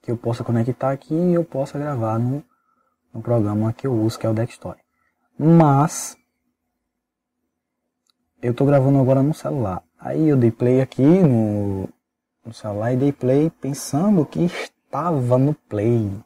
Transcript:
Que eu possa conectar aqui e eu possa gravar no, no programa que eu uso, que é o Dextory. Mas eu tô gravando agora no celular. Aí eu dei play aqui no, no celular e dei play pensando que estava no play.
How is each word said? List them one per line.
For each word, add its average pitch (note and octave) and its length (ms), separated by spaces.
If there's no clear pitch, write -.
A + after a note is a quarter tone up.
Que - 80
eu A#2 80
possa A#2 260
conectar A#2+ 460
aqui C#3 240
e F3 180
eu E3+ 120
possa C#3 340
gravar A#2 400
no, C3 260
no A2 80
programa A2 500
que - 140
eu C3+ 80
uso, A2+ 240
que - 80
é - 20
o A2 60
Dextory. - 460
Mas D3+ 760
eu A#2+ 100
tô C3+ 140
gravando C#3 320
agora C3+ 240
no D3 100
celular. B2 500
Aí D#3 300
eu C#3+ 80
dei A#2 140
play B2+ 320
aqui C3 200
no, A2 840
no A2+ 80
celular G#2+ 400
e C3 60
dei C#3 140
play C#3 360
pensando D3+ 760
que - 140
estava C#3+ 960
no C#3+ 160
play. G#2+ 580